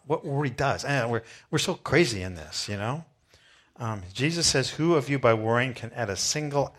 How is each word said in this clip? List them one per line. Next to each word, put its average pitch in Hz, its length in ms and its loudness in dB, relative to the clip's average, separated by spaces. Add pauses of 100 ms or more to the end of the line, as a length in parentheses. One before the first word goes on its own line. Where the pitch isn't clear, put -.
what 165 160 -2
worry 143 280 -2
does. 135 340 -2
And 131 260 0
we're, 117 120 0 (280)
we're 160 80 2
so 175 160 0
crazy 127 460 2
in 92 140 -6
this, - 340 -8
you 104 80 -4
know? 123 300 -4 (720)
Um, 110 240 -6 (100)
Jesus 156 340 0
says, 131 240 2
"Who 170 240 2
of 135 140 2
you 139 100 0
by 120 140 6
worrying 117 400 2
can 113 200 -10
add 113 180 -2
a 92 60 -2
single 143 640 -2